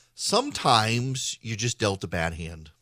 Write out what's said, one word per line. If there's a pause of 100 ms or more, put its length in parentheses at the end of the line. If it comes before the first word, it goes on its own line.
(140)
Sometimes
you
just
dealt
a
bad
hand (120)